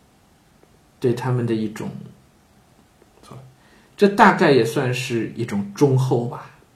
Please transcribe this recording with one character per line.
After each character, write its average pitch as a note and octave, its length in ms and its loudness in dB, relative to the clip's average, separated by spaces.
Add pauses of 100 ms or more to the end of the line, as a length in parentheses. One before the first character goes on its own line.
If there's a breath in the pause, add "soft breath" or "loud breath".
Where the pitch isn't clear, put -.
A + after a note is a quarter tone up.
(1000)
对 A#2+ 160 0
他 B2+ 160 -6
们 A#2+ 160 -2
的 A2+ 80 -2
一 A2 140 -2
种， G2+ 200 -10 (2000 soft breath)
这 G3+ 120 4
大 G3 240 6
概 F3 180 2
也 A#2+ 140 6
算 B2+ 280 -2
是 A#2 440 -6
一 A#2 100 -6
种 G2+ 300 -6
忠 C3+ 200 2
厚 C3 300 0
吧。 - 240 -14 (260)